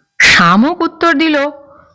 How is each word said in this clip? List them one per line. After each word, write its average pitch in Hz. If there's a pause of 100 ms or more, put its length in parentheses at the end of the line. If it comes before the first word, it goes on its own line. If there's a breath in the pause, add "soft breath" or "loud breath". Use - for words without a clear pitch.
(220)
শামুক 214
উত্তর 330
দিল, 294 (480 soft breath)